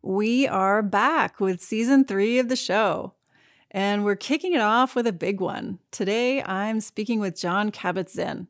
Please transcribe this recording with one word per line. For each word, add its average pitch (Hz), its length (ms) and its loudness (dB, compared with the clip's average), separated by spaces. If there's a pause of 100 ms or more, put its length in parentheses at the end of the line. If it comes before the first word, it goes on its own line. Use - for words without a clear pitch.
We 226 440 2
are 196 360 2
back 208 580 0
with 190 200 0
season 247 440 4
three 214 340 2
of 247 100 0
the 254 60 0
show, 190 600 0 (580)
and 202 320 0
we're 202 100 2
kicking 311 400 -2
it 254 60 2
off 226 340 2
with 240 140 0
a 214 40 0
big 185 280 -4
one. 190 400 -6 (100)
Today, 240 540 -2
I'm 208 360 -2
speaking 214 380 -4
with 190 180 -2
Jon 202 360 0
Kabat-Zinn. 175 760 -4